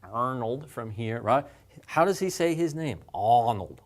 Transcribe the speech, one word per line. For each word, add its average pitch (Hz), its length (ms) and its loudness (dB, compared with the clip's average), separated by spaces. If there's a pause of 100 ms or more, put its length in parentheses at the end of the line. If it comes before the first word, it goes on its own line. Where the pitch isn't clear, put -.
Arnold 123 640 -4
from 117 200 -10
here, 113 300 -4
right? 120 240 2 (420)
How - 180 2
does 190 140 2
he 190 120 -2
say 170 240 0
his 160 200 0
name? 147 260 -4 (140)
Arnold. 104 720 2